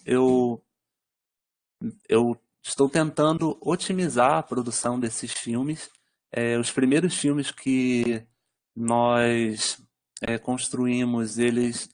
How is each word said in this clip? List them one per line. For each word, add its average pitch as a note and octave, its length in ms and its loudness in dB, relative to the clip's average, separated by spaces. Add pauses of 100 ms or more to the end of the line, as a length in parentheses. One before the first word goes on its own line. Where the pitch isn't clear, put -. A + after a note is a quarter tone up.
eu, B2 580 2 (1400)
eu A#2 320 2 (240)
estou - 260 2
tentando D#3 680 0
otimizar D#3 800 0
a D#3+ 60 -2
produção A#2+ 560 -4
desses A#2 320 -6
filmes. C3 580 -6 (420)
É, A#2 260 0
os A#2 140 -2
primeiros C#3+ 440 2
filmes C#3+ 360 -2
que B2 680 0 (540)
nós, A#2 1080 0 (400)
é, A#2 160 -2
construímos, B2 1000 -2
eles A#2+ 560 0